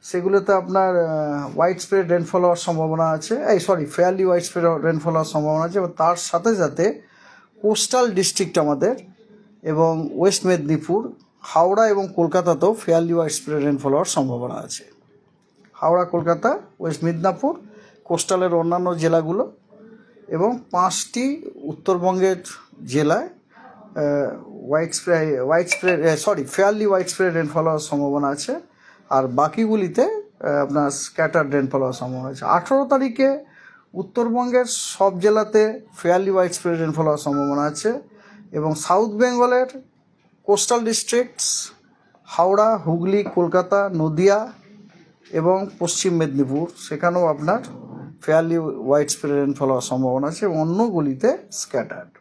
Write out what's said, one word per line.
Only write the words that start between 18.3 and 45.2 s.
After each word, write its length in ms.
অন্যান্য 440
জেলাগুলো 540
এবং 320
পাঁচটি 840
উত্তরবঙ্গের 800
জেলায়, 400
আহ, 1500
widespread, 760
widespread, 580
আহ, 80
সরি, 280
fairly 480
widespread 420
রেইনফল 280
হওয়ার 180
সম্ভাবনা 480
আছে। 320
আর 180
বাকিগুলিতে, 720
আহ, 460
আপনার 280
স্ক্যাটার্ড 600
রেইনফল 260
হওয়ার 160
সম্ভাবনা 360
আছে। 160
আঠারো 400
তারিখে 580
উত্তরবঙ্গের 720
সব 540
জেলাতে 640
fairly 280
widespread 460
রেইনফল 260
হওয়ার 140
সম্ভাবনা 440
আছে 400
এবং 240
সাউথ 340
বেঙ্গলের 720
কোস্টাল 420
ডিস্ট্রিক্টস, 840
হাওড়া, 540
হুগলি, 460
কলকাতা, 580
নদিয়া 600